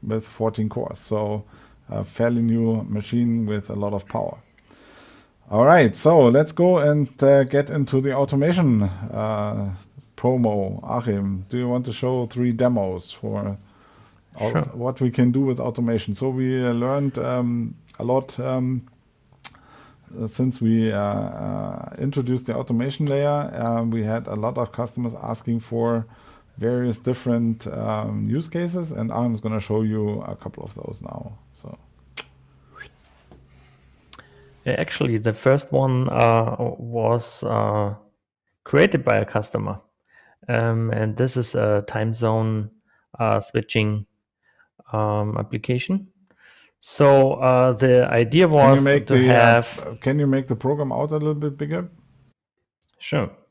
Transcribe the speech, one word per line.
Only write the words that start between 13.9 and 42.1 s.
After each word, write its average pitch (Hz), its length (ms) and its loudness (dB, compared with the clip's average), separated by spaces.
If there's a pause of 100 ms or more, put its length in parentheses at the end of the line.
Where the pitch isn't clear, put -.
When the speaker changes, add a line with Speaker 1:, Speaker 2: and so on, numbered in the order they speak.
Speaker 1:
au- 107 100 -2
Speaker 2:
Sure. - 120 0 (120)
Speaker 1:
what 123 260 -6
we 131 80 2
can 123 220 2
do 135 100 0
with 127 200 0
automation? 117 560 -2
So 131 140 -4
we, 127 340 -2
uh, 123 80 0
learned, 131 460 -2
um, 120 580 -4 (240)
a 110 40 -4
lot, 131 360 -2
um, 127 480 -4 (1300)
uh, 113 60 -6
since 127 340 -4
we, 113 300 2
uh, 101 80 -2
uh, 52 1000 -6
introduced 127 480 -4
the - 80 -4
automation 127 520 -4
layer. 143 220 0 (260)
Uh, 117 300 -2
we 113 180 -2
had 110 240 -4
a 104 80 -8
lot 110 240 -4
of 120 140 -4
customers 120 500 -6
asking 113 380 -6
for 117 460 -2 (520)
various 120 400 -2
different, 117 680 -2
um, 107 600 -4
use 151 200 -2
cases, 170 420 -6
and 113 220 -6
I'm 117 240 -2
gonna 110 240 -4
show 107 220 -2
you 107 400 -2
a - 120 -10
couple - 300 -14
of - 100 -16
those - 280 -14
now. 50 360 -14 (140)
So. - 260 -20 (2750)
Speaker 2:
Yeah, 131 140 -2
actually, 131 400 -2
the 110 140 0
first 135 380 2
one, 131 380 2
uh, 117 480 4 (220)
was, 117 640 -2
uh, 107 500 0 (720)
created 156 400 2
by 110 140 2
a 107 60 0
customer, 104 560 -4 (680)
um, 113 420 0
and 110 260 -2
this 127 200 -2
is 123 180 -4
a 107 320 0
time 113 260 -4